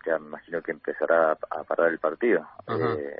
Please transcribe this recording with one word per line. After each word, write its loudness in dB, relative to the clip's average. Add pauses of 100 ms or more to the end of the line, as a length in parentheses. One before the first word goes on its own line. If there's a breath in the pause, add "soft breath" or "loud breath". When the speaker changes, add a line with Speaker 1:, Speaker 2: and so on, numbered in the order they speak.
Speaker 1:
ya 2
me -18
imagino -8
que -4
empezará 2
a, -8
a -10
parar 2
el -2
partido, 0 (200)
Speaker 2:
Ajá. -2
Speaker 1:
eh, -10